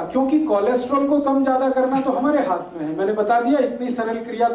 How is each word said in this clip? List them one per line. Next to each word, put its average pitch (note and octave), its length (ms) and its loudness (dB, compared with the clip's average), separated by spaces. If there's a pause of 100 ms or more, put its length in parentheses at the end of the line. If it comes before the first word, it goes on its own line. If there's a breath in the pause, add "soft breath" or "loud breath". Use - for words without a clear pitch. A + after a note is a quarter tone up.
क्योंकि C4+ 400 2
कोलेस्ट्रॉल B3 600 0
को C#4+ 120 2
कम C4+ 240 2
ज्यादा C4 260 2
करना C4 320 0
तो C4+ 100 -2
हमारे C#4+ 340 0
हाथ - 320 -6
में D#3 120 -6
है। E3 80 -6
मैंने G3 160 0
बता A3 280 2
दिया, C4+ 180 0
इतनी B3 320 -2
सरल A3+ 320 -4
क्रिया A#3 320 0